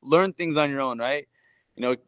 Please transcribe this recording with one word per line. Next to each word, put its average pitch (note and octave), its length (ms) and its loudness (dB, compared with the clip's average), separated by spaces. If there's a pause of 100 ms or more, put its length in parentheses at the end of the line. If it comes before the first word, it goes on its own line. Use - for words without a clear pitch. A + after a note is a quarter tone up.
learn F3 300 4
things E3 240 -4
on D3 140 2
your C#3 100 -2
own, B2+ 180 -4
right? C#3 280 -4 (500)
You - 60 -10
know, B2 140 0 (120)